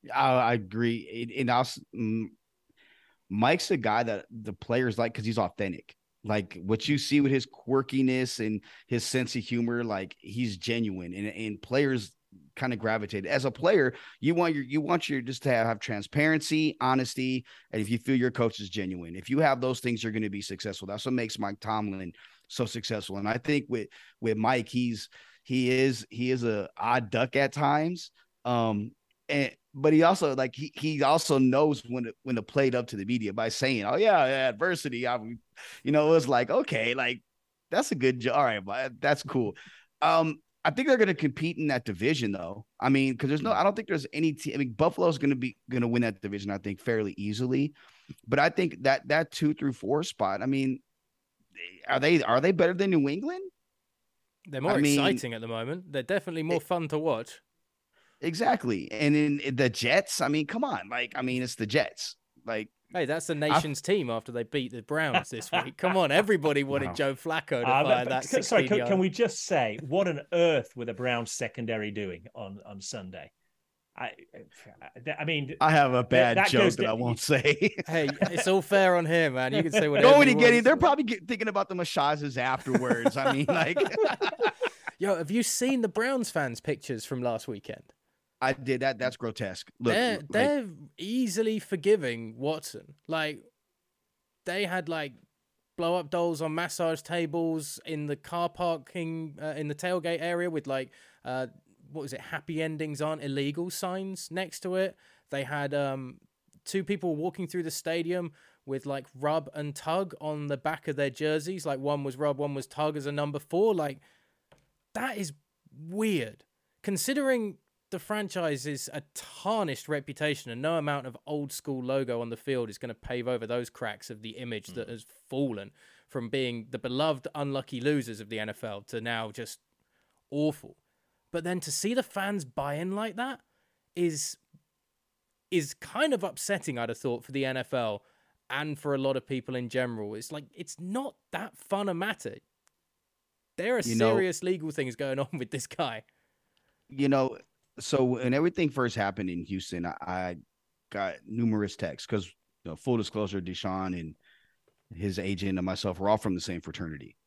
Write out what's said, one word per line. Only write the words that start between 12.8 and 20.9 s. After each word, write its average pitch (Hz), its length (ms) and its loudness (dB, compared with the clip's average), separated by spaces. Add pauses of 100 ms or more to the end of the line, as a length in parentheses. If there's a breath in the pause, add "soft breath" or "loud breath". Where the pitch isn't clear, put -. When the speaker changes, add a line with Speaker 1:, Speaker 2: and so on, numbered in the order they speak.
Speaker 1:
As 135 200 0
a 131 60 0
player, 147 420 4 (260 loud breath)
you 160 160 2
want 170 200 2
your, 143 80 -4
you 135 180 -2
want 170 280 0
your, 139 120 -2
just 123 220 -8
to 143 60 2
have, 113 180 4
have 113 120 0
transparency, 151 1040 0
honesty, 127 640 0 (260 loud breath)
and 110 100 -2
if 101 80 -2
you 117 80 2
feel 135 180 2
your 123 160 4
coach 113 280 0
is 101 100 -10
genuine, 90 460 -6
if 95 140 -12
you 135 100 2
have 139 220 4
those 127 180 0
things, 117 240 -2
you're 110 100 -4
gonna 107 160 -2
be 101 120 -8
successful. 98 460 -8
That's 101 180 -8